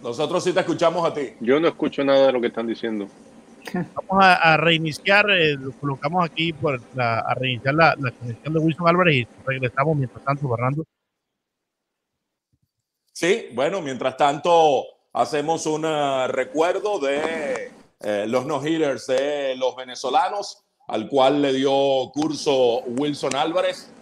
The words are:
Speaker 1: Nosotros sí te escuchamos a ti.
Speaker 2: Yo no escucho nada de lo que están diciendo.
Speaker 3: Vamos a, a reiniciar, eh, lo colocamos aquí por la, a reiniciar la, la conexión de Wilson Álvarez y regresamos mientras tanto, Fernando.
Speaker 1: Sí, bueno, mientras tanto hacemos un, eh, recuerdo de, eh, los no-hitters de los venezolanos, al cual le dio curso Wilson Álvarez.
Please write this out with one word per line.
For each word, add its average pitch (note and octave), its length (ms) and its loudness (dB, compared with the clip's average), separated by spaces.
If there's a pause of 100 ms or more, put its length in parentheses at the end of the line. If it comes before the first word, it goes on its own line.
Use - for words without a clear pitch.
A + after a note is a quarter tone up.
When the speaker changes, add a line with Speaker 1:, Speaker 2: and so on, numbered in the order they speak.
Speaker 1:
Nosotros D3 420 -2
sí F3+ 80 0
te F3 80 2
escuchamos E3+ 480 0
a C#3+ 60 -4
ti. C#3 160 -4 (100)
Speaker 2:
Yo B2 180 2
no E3 80 2
escucho C#3+ 380 -2
nada C3+ 220 6
de C3 60 6
lo B2+ 60 0
que A#2 100 0
están A#2 180 -6
diciendo. G#2+ 420 -4 (640)
Speaker 3:
Vamos F#3+ 500 -2
a, F#3 120 8
a E3 240 4
reiniciar, E3+ 720 2
eh, D#3+ 240 2
lo C3+ 180 -10
colocamos D3 500 -4
aquí E3 300 -2
por C#3+ 260 -2 (160)
la, A#2 260 0
a - 120 -2
reiniciar B2+ 420 -2
la, D#3 240 4
la C3+ 120 -2
conexión A#2+ 420 -10
de D#3+ 80 0
Wilson E3 260 0
Álvarez F3 300 4
y A#2+ 120 0 (180)
regresamos C3+ 500 -2
mientras C3 260 -4
tanto, C#3 240 -4
Fernando. B2+ 380 -2 (2250)
Speaker 1:
Sí, G#3+ 400 0
bueno, D#3+ 260 -2
mientras C3 380 -6
tanto D#3 680 4 (300)
hacemos D3 500 -2
un, D#3 220 -2
eh, C#3 420 0
recuerdo E3+ 680 -2
de, C#3 760 -4 (280)
eh, G#2 280 -2
los B2+ 160 0
no-hitters D3 640 -2
de C3+ 500 -2
los B2+ 180 -2
venezolanos, C#3 920 -4 (200)
al A2 220 -6
cual C#3 320 4
le C#3 140 2
dio C3+ 580 0
curso C3+ 680 0
Wilson C#3 540 -4
Álvarez. F3 560 -2 (120)